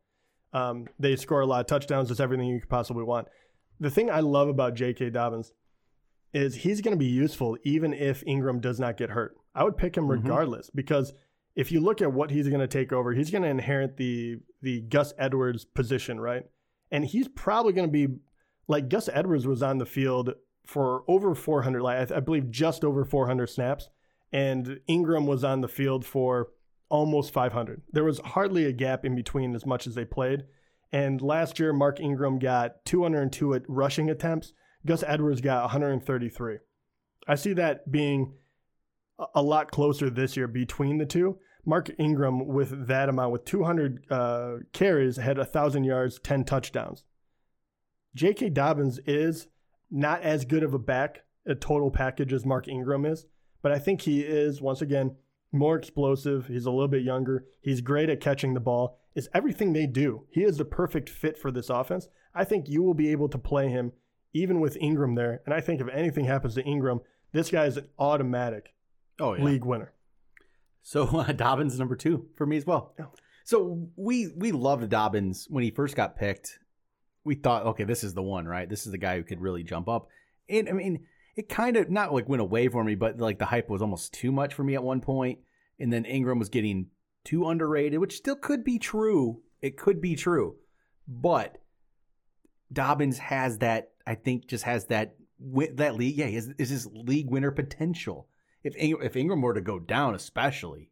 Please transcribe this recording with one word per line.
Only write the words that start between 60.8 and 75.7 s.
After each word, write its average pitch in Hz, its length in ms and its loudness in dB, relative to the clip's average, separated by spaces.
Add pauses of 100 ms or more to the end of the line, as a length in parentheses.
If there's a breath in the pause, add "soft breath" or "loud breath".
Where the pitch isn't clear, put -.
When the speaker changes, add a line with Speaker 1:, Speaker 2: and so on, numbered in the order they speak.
Speaker 1:
fit 156 260 -4
for - 140 -6
this 123 200 -6
offense. 131 360 -2 (280 soft breath)
I 185 100 0
think 180 240 0
you 147 160 2
will 180 100 4
be 151 160 2
able 147 200 2
to 135 80 -6
play 139 300 0
him 123 220 -2 (420)
even 180 280 2
with 143 200 0
Ingram 147 360 2
there. 120 300 0
And 143 80 -2
I 165 60 0
think 165 200 -2
if 123 80 -6
anything 147 380 -2
happens 131 280 0
to 131 80 -2
Ingram, 131 380 0 (320 soft breath)
this 165 180 0
guy 160 140 4
is 139 140 0
an 139 100 -10 (100)
automatic 123 760 0 (440)
Speaker 2:
Oh, 123 160 0
yeah. 135 80 0
Speaker 1:
league 139 220 2
winner. 120 280 -4 (880)
Speaker 2:
So, 147 220 0
<laughs> - 140 0
uh, 151 140 0
Dobbins 131 460 0
number 127 180 -2
two 156 300 0 (100)
for 151 100 -2
me 151 120 2
as 143 80 -4
well. 160 320 0
Speaker 1:
Yeah. 156 80 -14 (380 soft breath)
Speaker 2:
So 175 520 0
we, 214 400 -2
we 208 160 -2
loved 127 380 0
Dobbins 104 580 0
when 131 160 -2
he 113 60 0